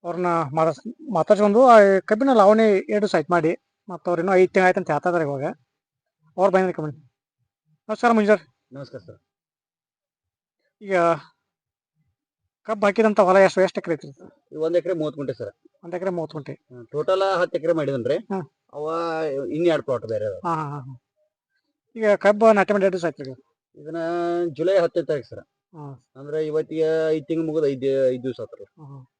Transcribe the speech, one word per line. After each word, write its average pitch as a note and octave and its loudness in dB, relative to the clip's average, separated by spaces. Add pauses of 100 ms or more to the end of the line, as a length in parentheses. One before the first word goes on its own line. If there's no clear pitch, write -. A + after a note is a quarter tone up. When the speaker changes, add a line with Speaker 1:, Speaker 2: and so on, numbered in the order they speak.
Speaker 1:
ಅವ್ರನ್ನ F3 -6
ಮಾತಾಡ್ಸ್-, E3 -4
ಮಾತಾಡ್ಸ್ಕೊಂಡು G#3 4
ಆ A#3 10 (260)
ಕಬ್ಬಿನ A#3+ 0
ಲಾವಣಿ G#3+ 4
ಎರಡು G#3 0
ಸೈಟ್ E3+ -2
ಮಾಡಿ, E3+ 0 (320)
ಮತ್ತ್ F3+ -10
ಅವ್ರು E3+ -2
ಇನ್ನೂ F#3+ 0
ಐದ್ F#3 4
ತಿಂಗ್ಳು F#3 2
ಆಯ್ತು F#3 2
ಅಂತ E3+ -8
ಹೇಳ್ತಾ D3+ -2
ಇದಾರೆ E3+ -2
ಇವಾಗ. C#3 -6 (920)
ಅವ್ರು F#3 2
ಬಂದಿದ್ದಾರೆ F#3 2
ಕಬ್ಬಿನ. D3+ -10 (800)
ನಮಸ್ಕಾರ A#3 0
ಮಂಜುನಾಥ್. G#3 0
Speaker 2:
ನಮಸ್ಕಾರ C3+ -18
ಸರ್. - -20 (1600)
Speaker 1:
ಈಗ G3 -4 (1700)
ಕಬ್ಬು G#3+ -2
ಹಾಕಿದಂತ G#3+ 2
ಹೊಲ F#3 6
ಎಷ್ಟು, F#3+ 6
ಎಷ್ಟು F#3 0
ಎಕರೆ F3 -4
ಐತ್ರಿ? D3 -14 (420)
Speaker 2:
ಈ - -14
ಒಂದ್ E3 -2
ಎಕರೆ E3+ 0
ಮೂವತ್ತು D3+ -6
ಗುಂಟೆ C3+ -8
ಸರ್. A2 -10 (340)
Speaker 1:
ಒಂದ್ E3+ -12
ಎಕರೆ F#3 -6
ಮೂವತ್ತು D#3+ -8
ಗುಂಟೆ. C#3+ -12
Speaker 2:
ಹ್ಮ್, B2 -20
ಟೋಟಲ್ F#3 -2
ಹತ್ತು F3+ -2
ಎಕರೆ D#3+ -2
ಮಾಡಿದನ್ರಿ. C#3 -2
Speaker 1:
ಹ್ಮ್. G3 -8 (240)
Speaker 2:
ಅವ D3+ -8 (580)
ಇನ್ನು E3 -2
ಎರಡು D3+ 0
ಪ್ಲಾಟ್ A#2+ -6
ಬೇರೆ G#2+ -6
ಅದಾವ. F#2+ -8
Speaker 1:
ಹಾ, E3 -4
ಹಾ, C#3+ -10
ಹಾ. C3 -18 (920)
ಈಗ A3 0
ಕಬ್ಬು G#3 4
ನಾಟಿ G3+ 2
ಮಾಡಿ G3+ 0
ಎರಡು F#3+ 2
ದಿವಸ F3 -6
ಆಯ್ತು C#3+ -6
ಈಗ? B2+ -16 (400)
Speaker 2:
ಇದನ್ನ D4 -14 (560)
ಜುಲೈ F3 0
ಹತ್ತನೇ - 0
ತಾರೀಕು C#3+ -4
ಸರ್. A2 -16 (380)
Speaker 1:
ಹಾ. C#3+ -18
Speaker 2:
ಅಂದ್ರೆ D3 -6
ಇವತ್ತಿಗೆ D#3+ -2
ಐದ್ D#3 -2
ತಿಂಗ್ಳು E3 -4
ಮುಗಿದು D#3 -2
ಐದ್, C3+ 0
ಐದ್ B2+ -6
ದಿವಸ B2+ -8
ಆತ್ರಿ. G#2 -16
Speaker 1:
ಹಾ, D#3 -20
ಹಾ. C3+ -20